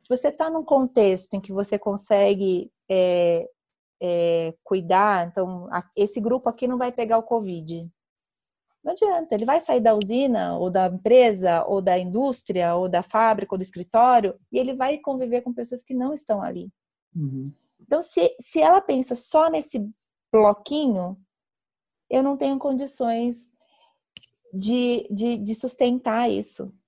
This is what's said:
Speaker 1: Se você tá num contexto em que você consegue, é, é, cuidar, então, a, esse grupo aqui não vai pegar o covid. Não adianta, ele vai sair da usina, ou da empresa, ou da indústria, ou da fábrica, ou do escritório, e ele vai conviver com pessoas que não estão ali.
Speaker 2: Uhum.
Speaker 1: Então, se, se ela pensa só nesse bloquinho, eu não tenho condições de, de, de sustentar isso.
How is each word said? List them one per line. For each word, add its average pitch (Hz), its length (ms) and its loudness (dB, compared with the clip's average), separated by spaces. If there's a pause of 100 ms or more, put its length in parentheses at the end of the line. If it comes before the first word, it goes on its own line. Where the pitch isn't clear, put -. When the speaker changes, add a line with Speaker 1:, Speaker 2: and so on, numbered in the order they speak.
Speaker 1:
Se - 80 -20
você 254 220 0
tá 320 180 -4
num 320 140 -4
contexto 233 720 2
em 196 60 -4
que 196 120 -14
você 202 260 -4
consegue, 202 920 0 (180)
é, 175 580 2 (540)
é, 170 520 -2 (100)
cuidar, 185 640 0
então, 180 440 -6
a, 180 120 -4 (120)
esse 208 240 -2
grupo 240 300 -2
aqui 233 180 -4
não 247 100 -2
vai 247 140 -2
pegar 226 260 0
o 220 60 0
covid. 170 640 -6 (960)
Não 311 80 -6
adianta, 370 420 0
ele 214 120 -2
vai 285 140 2
sair 269 200 0
da 220 160 4
usina, 208 600 0
ou 180 120 -2
da 185 180 2
empresa, 185 760 4
ou 196 160 -2
da 185 160 2
indústria, 180 800 -2
ou 185 120 0
da 180 140 0
fábrica, 214 540 0
ou - 20 -4
do 185 60 -6
escritório, 220 760 2 (140)
e - 80 0
ele 254 160 -2
vai 269 240 -2
conviver 254 420 -4
com 247 120 -8
pessoas 240 280 -8
que - 120 -12
não 254 200 -4
estão 214 300 -4
ali. 180 260 -10 (460)
Speaker 2:
Uhum. 139 360 -6 (300)
Speaker 1:
Então, 311 200 -2
se, - 380 0
se - 220 -4
ela 349 200 6
pensa 262 340 -2
só 311 340 2
nesse 294 400 -6 (420)
bloquinho, 208 840 2 (920)
eu 262 120 2
não 277 160 -2
tenho 277 220 -2
condições 247 960 -4 (1000)
de, 240 560 -2
de, 226 280 -2
de 214 180 -6
sustentar 247 760 0
isso. 196 440 -8 (140)